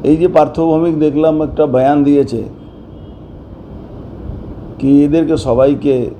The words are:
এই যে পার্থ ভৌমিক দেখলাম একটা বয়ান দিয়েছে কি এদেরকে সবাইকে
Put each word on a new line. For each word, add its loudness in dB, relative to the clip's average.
এই 4
যে 2
পার্থ 2
ভৌমিক 2
দেখলাম 2
একটা 0
বয়ান 2
দিয়েছে 2
কি 4
এদেরকে 2
সবাইকে 0